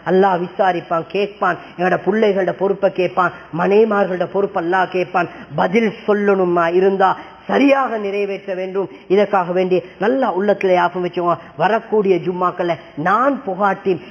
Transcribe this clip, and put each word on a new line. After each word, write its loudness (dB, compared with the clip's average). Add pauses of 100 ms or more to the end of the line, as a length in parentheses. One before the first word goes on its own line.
அல்லாஹ் 4
விசாரிப்பான், -2
கேட்பான். -4 (180)
எங்களோட 0
பிள்ளைகளோட 2
பொறுப்பை -2
கேட்பான், 0 (260)
மனைமார்களோட 2
பொறுப்பு -2
அல்லாஹ் 0
கேட்பான். -2 (280)
பதில் 0 (120)
சொல்லணுமா 2
இருந்தா 2 (300)
சரியாக 0
நிறைவேற்ற -4
வேண்டும். -4 (180)
இதற்காக 2
வேண்டி 2 (160)
நல்லா 0
உள்ளத்துல 2
யாபம் 2
வச்சுக்கோங்க. 0 (200)
வரக்கூடிய 2
ஜும்மாக்கள்ல -2 (220)
நான் 0
புகாட்டி -2 (100)